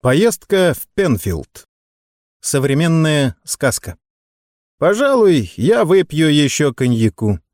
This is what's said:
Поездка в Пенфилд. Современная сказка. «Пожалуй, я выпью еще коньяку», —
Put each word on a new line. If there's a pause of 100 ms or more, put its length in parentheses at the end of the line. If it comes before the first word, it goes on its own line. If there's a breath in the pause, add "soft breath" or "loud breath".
Поездка
в
Пенфилд. (720)
Современная
сказка. (800)
«Пожалуй,
я
выпью
еще
коньяку», — (140)